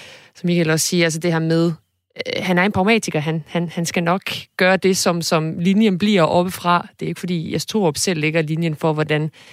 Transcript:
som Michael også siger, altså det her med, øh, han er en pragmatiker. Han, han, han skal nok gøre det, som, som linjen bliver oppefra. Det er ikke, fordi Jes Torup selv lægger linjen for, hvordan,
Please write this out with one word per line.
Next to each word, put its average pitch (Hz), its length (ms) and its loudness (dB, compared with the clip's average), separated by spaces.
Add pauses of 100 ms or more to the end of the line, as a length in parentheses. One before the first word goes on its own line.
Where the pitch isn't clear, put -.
(340)
som - 120 -6
Michael 175 240 2
også 160 160 0
siger, 175 180 2
altså 165 140 0
det 170 140 0
her 160 60 0
med, 165 280 2
øh, - 800 -8
han 180 140 0
er 175 40 4
en 202 100 0
pragmatiker. 190 480 0
Han, 160 260 -4
han, 170 220 -4
han 170 180 -6
skal 175 160 -4
nok 170 200 0 (340)
gøre 190 200 4
det, 190 200 2
som, 170 260 0
som 160 360 -2
linjen 190 400 4
bliver 202 240 2
oppefra. 175 640 0 (120)
Det 165 60 -6
er - 20 -4
ikke, 165 120 -8
fordi 175 320 -4
Jes 165 140 -4
Torup 180 300 0
selv 170 240 -2
lægger 156 220 0
linjen 160 340 -2
for, 160 160 0
hvordan, 151 380 -2 (220)